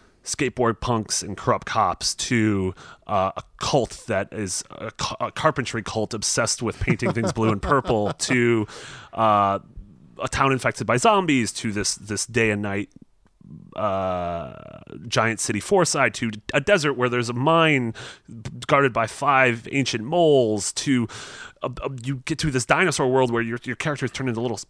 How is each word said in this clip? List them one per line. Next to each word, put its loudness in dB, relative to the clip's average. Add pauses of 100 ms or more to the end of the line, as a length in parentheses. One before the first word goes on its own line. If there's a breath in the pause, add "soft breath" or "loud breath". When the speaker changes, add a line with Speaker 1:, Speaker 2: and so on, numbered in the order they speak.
(240 soft breath)
Speaker 1:
skateboard -2
punks -2
and -8
corrupt 0
cops 0
to, 0 (320 loud breath)
uh, 0
a -10 (160)
cult 0
that -2
is -6
a -10
ca-, -6
a -4
carpentry -2
cult -4
obsessed 0
with -2
painting 0
things 0
blue 2
and 0
purple 0
Speaker 2:
<laughs> -8
Speaker 1:
to, 2 (460 loud breath)
uh, 4 (640)
a -4
town 2
infected -2
by 4
zombies 4
to -4
this, -2
this -6
day 2
and -2
night, -4 (880)
uh, -2 (560)
giant 0
city -2
Foreside 2
to -4 (240)
a 4
desert 2
where 2
there's 0
a -4
mine 4 (720 loud breath)
guarded 4
by 0
five 2
ancient -2
moles 4
to, 0 (540 loud breath)
uh, -4 (140)
uh, -6 (160)
you -4
get -4
to 0
this 0
dinosaur 2
world 4
where 0
your, -4
your -8
characters -4
turn -4
into -2
little -4